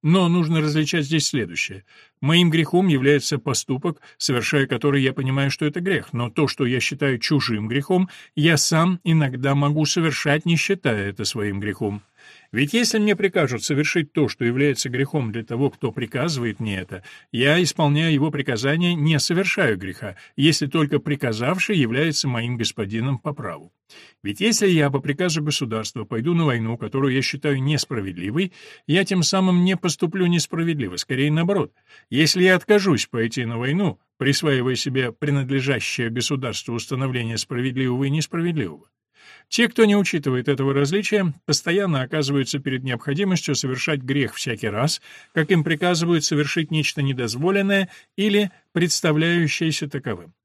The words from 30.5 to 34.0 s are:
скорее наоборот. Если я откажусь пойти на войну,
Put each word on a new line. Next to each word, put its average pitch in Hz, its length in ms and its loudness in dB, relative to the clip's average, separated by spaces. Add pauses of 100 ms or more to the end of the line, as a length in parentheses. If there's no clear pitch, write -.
скорее 131 340 -2
наоборот. 170 420 0 (380)
Если 156 320 2
я 185 140 6
откажусь 190 500 2
пойти 117 380 -4
на 117 140 -4
войну, 143 420 -2 (180)